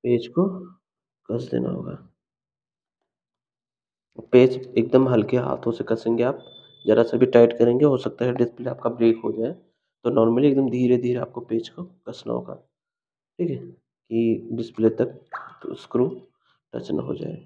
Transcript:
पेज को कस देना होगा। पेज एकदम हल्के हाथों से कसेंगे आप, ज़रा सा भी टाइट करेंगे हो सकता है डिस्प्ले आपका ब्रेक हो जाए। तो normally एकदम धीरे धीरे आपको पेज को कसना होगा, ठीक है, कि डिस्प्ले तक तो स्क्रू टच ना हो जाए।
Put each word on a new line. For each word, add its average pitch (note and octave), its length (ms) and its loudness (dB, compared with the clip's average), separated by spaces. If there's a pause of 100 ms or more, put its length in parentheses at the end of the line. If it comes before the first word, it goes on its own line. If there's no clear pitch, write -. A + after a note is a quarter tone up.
पेज A#2+ 260 0
को F#3 180 0 (800)
कस A#2 220 -6
देना - 180 -2
होगा। - 240 -8 (2500)
पेज B2+ 220 8 (220)
एकदम B2+ 320 4
हल्के A2+ 300 2
हाथों B2+ 320 -4
से - 140 -8
कसेंगे A2+ 380 -2
आप, C3+ 200 -4 (420)
ज़रा A2+ 180 4
सा A#2 140 -2
भी B2 100 4
टाइट A#2 320 6
करेंगे B2 260 4
हो C3+ 140 2
सकता - 260 -6
है B2 100 -2
डिस्प्ले B2 340 -4
आपका A#2 220 -6
ब्रेक A2+ 320 2
हो A2 100 -4
जाए। A2+ 180 -4 (540)
तो B2 60 0
normally A#2 340 2
एकदम C3+ 240 2
धीरे B2 280 2
धीरे B2 220 -2
आपको A2+ 240 -10
पेज A2+ 260 -6
को - 140 -14 (240)
कसना - 260 -10
होगा, - 200 -8 (840)
ठीक E3+ 120 -2
है, B2 60 -8
कि - 960 -4
डिस्प्ले A2+ 380 0
तक - 280 -4 (420)
तो - 160 -12
स्क्रू B2 300 -2 (680)
टच - 180 -10
ना D2+ 120 -4
हो - 120 -8
जाए। D#2 200 -10 (100)